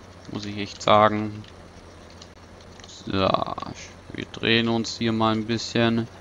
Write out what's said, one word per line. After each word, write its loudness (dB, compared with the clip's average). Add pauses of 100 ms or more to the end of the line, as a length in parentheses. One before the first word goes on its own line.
(300)
muss -8
ich -8
echt -8
sagen. 4 (1600)
So, -4
wir -2
drehen 2
uns 0
hier 0
mal 2
ein -2
bisschen. 0 (140)